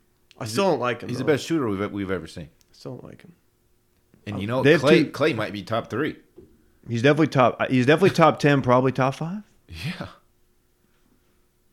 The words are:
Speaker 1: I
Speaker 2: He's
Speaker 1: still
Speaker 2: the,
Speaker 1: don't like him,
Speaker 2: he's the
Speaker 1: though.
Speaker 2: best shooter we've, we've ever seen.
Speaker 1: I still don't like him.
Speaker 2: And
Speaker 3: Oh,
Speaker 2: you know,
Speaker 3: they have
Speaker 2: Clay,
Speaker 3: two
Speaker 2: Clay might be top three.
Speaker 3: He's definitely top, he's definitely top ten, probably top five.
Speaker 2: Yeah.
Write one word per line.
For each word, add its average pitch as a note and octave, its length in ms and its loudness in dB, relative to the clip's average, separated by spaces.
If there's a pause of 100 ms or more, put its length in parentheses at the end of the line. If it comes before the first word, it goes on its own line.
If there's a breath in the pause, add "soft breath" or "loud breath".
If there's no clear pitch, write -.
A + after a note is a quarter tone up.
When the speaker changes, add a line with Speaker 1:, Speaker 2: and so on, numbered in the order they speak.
(400)
Speaker 1:
I - 40 -10
Speaker 2:
He's A2 100 -8
Speaker 1:
still G3 120 0
Speaker 2:
the, F#3 60 2
Speaker 1:
don't C#3 80 0
like A#2+ 220 -4
him, G2 80 -10
Speaker 2:
he's B2 80 -6
the C3 60 -6
Speaker 1:
though. D#3 100 2
Speaker 2:
best C3 120 -2
shooter D#3 220 -2
we've, G2+ 240 -4
we've G2 200 -6
ever D#2+ 160 -6
seen. D#2+ 180 -16
Speaker 1:
I - 260 -20
still - 220 -16
don't - 100 -18
like - 200 -20
him. - 100 -20 (920)
Speaker 2:
And G#2+ 100 -8
Speaker 3:
Oh, F#2+ 40 -8
Speaker 2:
you G2+ 80 -6
know, B2+ 160 -2
Speaker 3:
they C#3 80 6
have E3 100 4
Speaker 2:
Clay, D#3 240 6
Speaker 3:
two - 60 -6
Speaker 2:
Clay D3+ 220 -2
might G#2+ 200 -6
be G2+ 100 -8
top A2 260 -6
three. B2+ 260 -6 (720)
Speaker 3:
He's A#2 140 -4
definitely D3 260 4
top, B2 420 2
he's B2+ 160 2
definitely G3 260 4
top D#3 280 4
ten, C#3+ 220 2
probably B2+ 300 2
top C3+ 240 -2
five. F3+ 260 -10 (260)
Speaker 2:
Yeah. E2+ 400 -12 (1700)